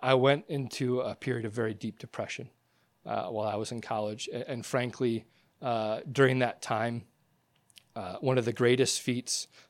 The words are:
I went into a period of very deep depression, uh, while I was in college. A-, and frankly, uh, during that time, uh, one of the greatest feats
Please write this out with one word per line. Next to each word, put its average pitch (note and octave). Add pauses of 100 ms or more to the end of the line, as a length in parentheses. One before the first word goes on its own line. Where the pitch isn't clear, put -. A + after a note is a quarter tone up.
I C3
went C#3
into B2+
a -
period A#2+
of G#2+
very A2+
deep A2
depression, - (560)
uh, A2
while G#2+
I G#2
was G#2+
in A#2
college. G#2+
A-, A#2+
and A#2+
frankly, B2 (380)
uh, A2 (120)
during C3
that A#2+
time, A#2 (920)
uh, G2
one C3
of A#2+
the A#2
greatest B2+
feats - (220)